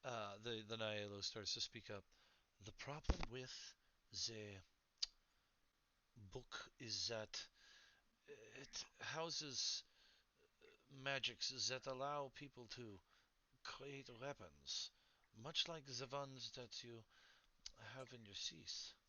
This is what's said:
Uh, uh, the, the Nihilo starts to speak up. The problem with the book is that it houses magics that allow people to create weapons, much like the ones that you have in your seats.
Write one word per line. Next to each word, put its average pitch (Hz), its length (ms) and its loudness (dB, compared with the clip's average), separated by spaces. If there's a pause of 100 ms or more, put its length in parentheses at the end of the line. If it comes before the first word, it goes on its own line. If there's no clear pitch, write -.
Uh, 131 40 0
uh, 107 260 2 (100)
the, 113 240 2
the 113 80 2
Nihilo 104 440 4
starts 98 340 2
to 117 60 2
speak - 300 -2
up. 104 120 -2 (640)
The 104 80 -6
problem - 460 2 (120)
with 127 220 -4 (720)
the 107 320 -2 (1700)
book - 380 -4 (100)
is 107 300 2
that 110 300 0 (1200)
it - 240 -4 (160)
houses 151 840 4 (1200)
magics 131 460 6 (180)
that 127 220 2
allow 139 440 2
people 131 320 -8 (100)
to 123 60 -4 (840)
create 139 440 -6 (120)
weapons, 87 720 -2 (520)
much 151 260 4
like 160 180 -2
the 131 200 -2 (100)
ones 135 400 -2
that 120 280 -6
you 117 180 -8 (960)
have 131 160 -6
in 120 120 -10
your 101 100 -10
seats. - 600 -2 (140)